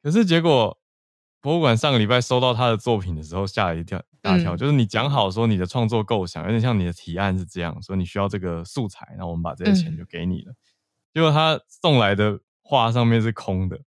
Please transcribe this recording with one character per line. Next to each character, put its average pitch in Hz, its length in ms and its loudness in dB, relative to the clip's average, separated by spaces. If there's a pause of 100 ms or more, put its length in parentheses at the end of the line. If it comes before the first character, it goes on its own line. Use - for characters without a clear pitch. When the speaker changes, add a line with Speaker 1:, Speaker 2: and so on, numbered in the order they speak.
Speaker 1:
可 147 80 -4
是 220 140 4
结 170 160 4
果 135 380 2 (600)
博 160 180 -2
物 - 20 0
馆 120 160 4
上 143 160 2
个 123 60 4
礼 107 80 4
拜 123 140 4
收 127 180 0
到 127 160 2
他 123 140 0
的 113 80 2
作 113 200 0
品 90 180 -6
的 78 80 -8
时 78 120 -14
候， 95 120 -4
吓 95 220 -2
了 82 80 -4
一 82 60 -6
跳， 85 180 -8 (220)
大 92 160 2
跳。 85 160 -2
Speaker 2:
嗯。 - 20 -6
Speaker 1:
就 117 100 -4
是 147 60 2
你 123 140 2
讲 117 240 -2
好 113 200 2
说 113 160 -2
你 107 100 2
的 90 100 0
创 113 220 -2
作 110 140 0
构 101 220 -2
想， 82 200 -10
有 98 60 -4
点 113 100 0
像 117 180 0
你 92 60 0
的 87 80 -4
提 85 240 -10
案 95 200 0
是 90 80 -4
这 87 160 -10
样， 82 220 -6
说 95 140 -8
你 92 80 -2
需 95 140 -8
要 98 100 0
这 101 100 -6
个 87 260 -6
素 117 220 -6
材， - 320 -14
那 92 80 -10
我 85 80 -6
们 85 80 -4
把 82 120 -6
这 87 100 -10
些 101 100 4
钱 82 220 -2
就 82 80 -12
给 85 200 -10
你 90 180 -4
了。 - 100 -18
Speaker 2:
嗯。 - 40 -20 (580)
Speaker 1:
结 160 60 0
果 160 120 4
他 156 340 2
送 151 320 2
来 101 160 4
的 104 240 0 (240)
画 117 300 0
上 120 140 2
面 117 140 4
是 110 120 0
空 92 360 -4
的 - 180 -10